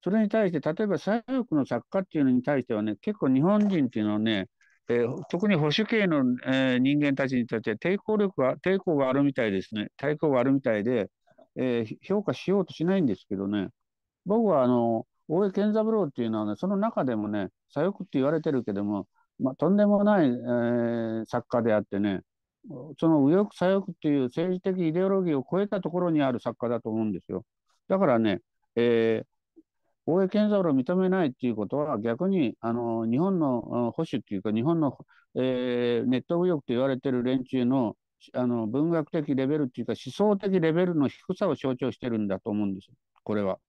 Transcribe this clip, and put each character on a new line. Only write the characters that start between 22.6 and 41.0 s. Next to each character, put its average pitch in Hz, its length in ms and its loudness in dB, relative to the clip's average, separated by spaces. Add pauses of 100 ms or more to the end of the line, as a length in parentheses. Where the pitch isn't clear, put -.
そ 165 80 2
の 160 120 6
右 143 160 6
翼 202 200 0
左 180 100 -2 (100)
翼 190 160 -4
っ - 100 -12
て 160 60 -2
い 143 100 2
う 135 60 2
政 170 320 -2
治 180 60 -8
的 185 260 -2
イ 156 60 -2
デ 180 100 0
オ 190 60 0
ロ 196 120 2
ギ 170 140 0
ー 135 40 2
を 127 80 -6
超 180 140 0
え 208 60 -2
た 202 120 -2
と 170 120 -6
こ 180 80 -2
ろ 175 100 0
に 156 140 2
あ 135 80 2
る 117 80 -2
作 113 180 -6
家 117 120 -4
だ 117 120 -2
と - 80 -6
思 110 140 -2
う - 20 0
ん 107 60 -2
で 87 100 -4
す - 100 -12
よ。 92 140 -6 (420)
だ 190 120 2
か 196 80 4
ら 123 100 4
ね、 104 220 2 (360)
え 113 480 2
ー、 - 40 -18 (800)
大 180 180 2
江 185 60 0
健 214 200 2
三 202 140 2
郎 165 80 2
を 139 40 2
認 131 200 0
め 185 140 2
な 185 140 2
い 156 40 2
っ 127 40 -2
て - 160 -6
い 120 40 0
う 107 40 -2
こ 104 120 -4
と 135 100 -4
は、 147 220 -2
逆 117 280 -2
に、 170 320 0
あ 117 140 -4
の、 117 360 -2
日 120 100 0
本 185 200 0
の、 131 320 0
あ - 60 -4
の、 120 140 -2
保 160 120 -4
守 - 160 -4
っ - 20 -10
て - 120 -10
い 101 40 -4
う 92 40 -6
か、 107 100 -2
日 113 120 0
本 165 160 2
の、 139 180 -2 (380)
え 123 680 0
ー、 - 20 -2
ネ 123 120 2
ッ 135 100 -4
ト 170 120 0
右 180 100 2
翼 160 120 0
と - 120 -4
言 117 60 2
わ 135 80 2
れ 131 120 0
て 139 120 -2
る 123 120 0
連 127 200 0
中 127 220 0
の、 123 300 0 (380)
あ 123 120 -2
の、 117 220 -2
文 143 220 0
学 160 200 0
的 151 260 -2
レ 131 120 0
ベ 151 100 0
ル 151 60 0
っ 131 40 -2
て 123 140 -10
い - 20 -4
う - 40 -8
か、 117 60 -4
思 127 180 -10
想 208 260 2
的 190 220 0
レ 160 140 2
ベ 180 120 2
ル 175 100 -2
の 143 120 2